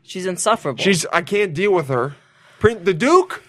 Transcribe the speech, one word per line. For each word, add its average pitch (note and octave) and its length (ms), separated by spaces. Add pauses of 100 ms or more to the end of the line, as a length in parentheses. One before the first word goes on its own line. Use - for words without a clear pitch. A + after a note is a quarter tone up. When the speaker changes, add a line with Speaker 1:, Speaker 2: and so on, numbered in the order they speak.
Speaker 1:
She's F#3 220
insufferable. F3+ 560
Speaker 2:
She's, F#3+ 260
I F3 140
can't G3 320
deal F#3+ 200
with D#3 160
her. C3+ 260 (440)
Prin-, G#3 260
the F#3+ 80
Duke? D4+ 540